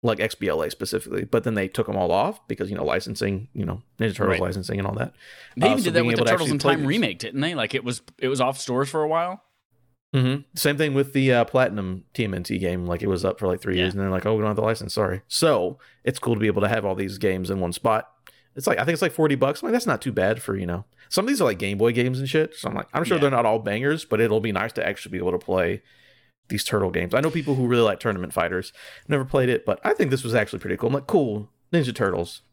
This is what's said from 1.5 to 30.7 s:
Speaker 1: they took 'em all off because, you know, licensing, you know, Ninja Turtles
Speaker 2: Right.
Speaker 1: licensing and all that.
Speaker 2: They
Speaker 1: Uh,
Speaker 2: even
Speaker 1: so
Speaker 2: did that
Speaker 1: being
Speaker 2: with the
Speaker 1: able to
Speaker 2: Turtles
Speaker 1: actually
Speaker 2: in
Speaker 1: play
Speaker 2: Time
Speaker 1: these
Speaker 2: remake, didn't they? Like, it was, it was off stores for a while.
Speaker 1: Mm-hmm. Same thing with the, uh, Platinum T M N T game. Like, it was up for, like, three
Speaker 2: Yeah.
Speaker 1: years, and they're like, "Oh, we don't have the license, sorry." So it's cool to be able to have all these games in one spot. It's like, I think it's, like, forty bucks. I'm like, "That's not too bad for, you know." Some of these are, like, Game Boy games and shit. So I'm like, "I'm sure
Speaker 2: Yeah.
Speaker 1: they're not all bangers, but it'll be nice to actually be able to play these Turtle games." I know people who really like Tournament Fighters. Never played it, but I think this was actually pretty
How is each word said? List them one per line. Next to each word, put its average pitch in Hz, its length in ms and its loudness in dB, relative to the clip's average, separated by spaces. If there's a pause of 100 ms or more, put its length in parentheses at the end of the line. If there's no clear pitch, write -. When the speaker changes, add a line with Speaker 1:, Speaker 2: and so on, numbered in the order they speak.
Speaker 1:
they 98 120 0
took 110 220 -2
'em 104 60 -2
all 90 160 2
off 127 360 0
because, - 220 -4
you 101 80 -4
know, 82 80 -2
licensing, 101 680 -2
you 101 120 -4
know, 95 160 -6 (160)
Ninja 110 160 0
Turtles 95 200 2
Speaker 2:
Right. 95 80 2
Speaker 1:
licensing 92 360 -4
and 98 100 -2
all 101 60 -2
that. 113 220 -6 (420)
Speaker 2:
They 127 80 2
Speaker 1:
Uh, - 60 6
Speaker 2:
even - 80 2
Speaker 1:
so - 60 -2
Speaker 2:
did 170 100 0
that 170 60 6
Speaker 1:
being - 40 2
Speaker 2:
with - 120 2
the - 20 2
Speaker 1:
able 117 60 4
to - 80 4
Speaker 2:
Turtles 156 160 2
Speaker 1:
actually - 40 2
Speaker 2:
in 143 60 0
Speaker 1:
play 139 140 4
Speaker 2:
Time 135 80 0
Speaker 1:
these 139 60 0
Speaker 2:
remake, 147 300 0
didn't 127 240 -6
they? 170 140 -2
Like, 113 180 -2
it 127 100 -2
was, 120 200 -6 (160)
it 127 80 -2
was 135 120 0
off 131 200 2
stores 131 320 -2
for 156 100 0
a 151 60 0
while. 170 340 -2 (720)
Speaker 1:
Mm-hmm. 131 280 0 (140)
Same 147 220 0
thing 151 160 0
with 135 200 0
the, 135 200 4
uh, 117 120 6
Platinum 98 680 0
T 113 120 -2
M 95 100 -4
N 92 80 -4
T 98 160 -4
game. 90 260 -2
Like, 87 160 -2
it 101 60 -2
was 92 180 0
up 95 140 0
for, 101 80 0
like, 90 120 0
three 92 160 -2
Speaker 2:
Yeah. 90 100 2
Speaker 1:
years, 92 100 -2
and 98 80 -4
they're 98 80 0
like, 92 160 0
"Oh, 107 80 2
we 107 60 0
don't 107 80 0
have 104 60 0
the - 60 0
license, 110 320 -2
sorry." 98 340 -2
So 117 520 0 (240)
it's - 160 -2
cool 120 160 0
to 104 40 -2
be 107 80 2
able 101 140 2
to 101 80 2
have 110 160 0
all 95 80 0
these 98 240 -4
games 92 320 0
in 98 100 -2
one 87 140 -2
spot. 110 340 0 (480)
It's 139 120 -2
like, 247 100 2
I - 80 0
think 170 80 0
it's, 156 80 -2
like, 175 100 2
forty 156 240 2
bucks. 135 280 0
I'm 339 40 -4
like, 220 60 0
"That's 240 140 0
not 131 140 0
too 131 120 -4
bad 104 280 2
for, - 140 -4
you 95 120 -4
know." 87 180 -4 (240)
Some 190 160 2
of 240 40 -2
these 269 120 0
are, - 40 4
like, 104 140 2
Game 101 180 -2
Boy 113 140 4
games 127 280 0
and 139 100 -4
shit. 156 260 0
So - 140 -8
I'm - 60 -6
like, - 180 -6
"I'm 165 100 0
sure 143 140 2
Speaker 2:
Yeah. - 40 2
Speaker 1:
they're 143 100 4
not 120 140 2
all 110 140 4
bangers, 120 460 -2
but 107 160 0
it'll 110 180 4
be 110 120 -2
nice 101 220 -2
to - 140 -4
actually - 240 -8
be 92 60 -4
able 90 160 -2
to 90 40 0
play 92 460 0 (640)
these 104 160 -4
Turtle 98 260 2
games." 87 240 -2
I 120 60 4
know 151 100 0
people 147 260 -2
who 127 120 0
really 120 160 4
like 104 160 2
Tournament 92 340 -4
Fighters. 90 380 -2 (380)
Never 139 160 0
played 131 240 2
it, 120 160 0
but 101 180 0
I - 100 2
think 170 160 0
this 131 140 0
was 117 100 -2
actually 107 260 0
pretty 98 180 -4